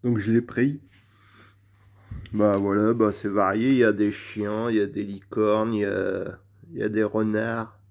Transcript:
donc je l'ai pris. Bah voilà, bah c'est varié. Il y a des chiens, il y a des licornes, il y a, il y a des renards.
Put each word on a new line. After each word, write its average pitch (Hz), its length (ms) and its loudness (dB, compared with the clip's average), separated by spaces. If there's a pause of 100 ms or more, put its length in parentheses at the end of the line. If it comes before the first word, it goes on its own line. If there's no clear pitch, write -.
donc 120 140 2
je 101 120 -2
l'ai 120 120 4
pris. 139 400 -2 (1500)
Bah 104 240 4
voilà, 101 340 2
bah 110 200 2
c'est 101 180 -6
varié. 104 400 2
Il 135 60 4
y 123 80 6
a 107 80 4
des 104 200 0
chiens, 107 560 -6
il 113 80 0
y 104 60 2
a 101 40 0
des 101 180 -6
licornes, 107 680 0
il 104 80 0
y 101 60 0
a, 95 520 -4 (320)
il 165 60 -12
y 107 60 -4
a 107 80 -2
des 107 140 2
renards. 110 760 -2 (100)